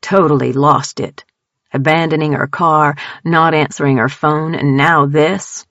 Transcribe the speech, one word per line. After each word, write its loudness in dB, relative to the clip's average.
Totally 2
lost 0
it. -10
Abandoning 0
her -2
car, 0
not 2
answering 0
her 0
phone, -2
and 0
now 2
this. -2